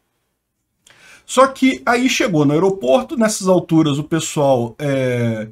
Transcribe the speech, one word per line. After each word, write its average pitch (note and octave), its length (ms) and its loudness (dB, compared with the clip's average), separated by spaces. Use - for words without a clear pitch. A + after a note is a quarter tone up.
Só B3+ 200 4
que C4 400 -2
aí B3 240 0
chegou F#3 340 0
no C#3+ 100 2
aeroporto, G3 640 0
nessas G#3+ 320 -2
alturas D#3+ 520 2
o D3+ 40 -6
pessoal, C#3 760 -2
é, B2 720 -4